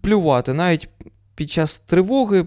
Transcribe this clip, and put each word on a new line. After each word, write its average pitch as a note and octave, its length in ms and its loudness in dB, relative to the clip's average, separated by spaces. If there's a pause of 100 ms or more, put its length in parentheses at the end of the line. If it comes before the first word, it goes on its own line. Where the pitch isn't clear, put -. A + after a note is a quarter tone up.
Плювати, D#3 520 0
навіть E3 360 -2 (460)
під D3+ 160 -10
час D#3 280 -2
тривоги, G3 680 0